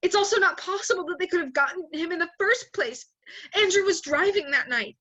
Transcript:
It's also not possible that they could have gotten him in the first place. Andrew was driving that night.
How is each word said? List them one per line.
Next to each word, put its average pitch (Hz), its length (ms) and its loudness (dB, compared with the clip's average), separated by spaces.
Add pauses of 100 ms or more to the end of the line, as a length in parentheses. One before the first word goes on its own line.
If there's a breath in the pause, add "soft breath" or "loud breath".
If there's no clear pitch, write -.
It's 359 140 0
also 403 220 4
not 370 200 4
possible 381 480 -2
that 349 140 -6
they 370 80 -2
could 349 140 0
have 269 120 -6
gotten 294 400 0
him 320 180 -4
in 359 80 -4
the 339 180 -2
first 427 360 0
place. 254 320 -4 (480 loud breath)
Andrew 392 300 4
was 370 180 2
driving 311 500 0
that 269 180 0
night. 233 320 -4